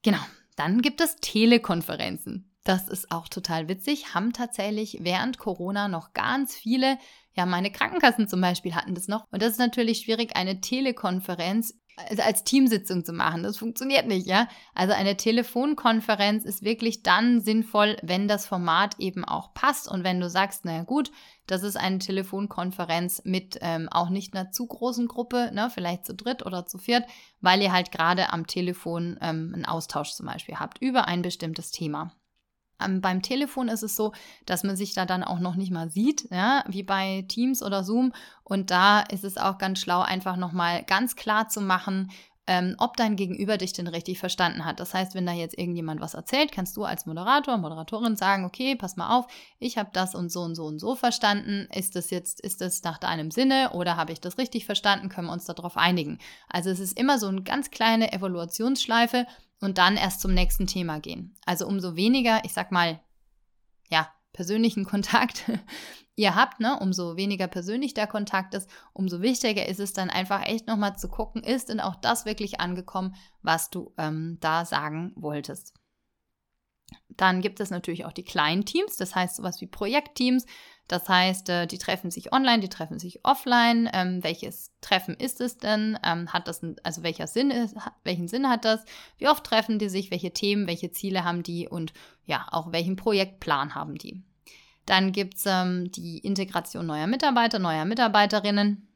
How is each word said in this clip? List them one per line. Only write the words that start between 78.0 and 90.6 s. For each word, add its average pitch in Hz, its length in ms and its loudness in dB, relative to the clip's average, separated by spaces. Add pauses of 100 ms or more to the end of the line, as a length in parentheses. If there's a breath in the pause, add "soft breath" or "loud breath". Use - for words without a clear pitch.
auch 165 80 -10
die 175 120 -12
kleinen 170 420 0
Teams, 392 320 -2
das 185 160 -6
heißt 180 220 0
sowas - 260 -8
wie 180 40 -12
Projektteams. 254 800 0 (440 loud breath)
Das 175 200 -2
heißt, 185 400 4
äh, 175 180 0
die 175 120 -8
treffen 185 320 -4
sich - 240 -6
online, 247 260 6
die 196 80 -4
treffen 165 300 -8
sich - 260 -14
offline. 233 720 4
Ähm, 180 280 0
welches - 500 -6 (100)
Treffen 190 320 0
ist - 260 -6
es 247 160 -4
denn? 214 480 0
Ähm, 170 280 0
hat 170 160 -2
das - 140 -8
ein, 165 200 -8
also 165 200 -6
welcher 165 240 -4
Sinn 269 240 0
ist, 233 260 -2
ha-, - 280 -12
welchen 175 240 -2
Sinn 262 200 0
hat 226 180 2
das? 220 180 2 (320 loud breath)
Wie - 120 2
oft - 160 4
treffen 220 340 2
die 208 100 0
sich? 190 220 -4
Welche 180 240 -4
Themen, 202 320 2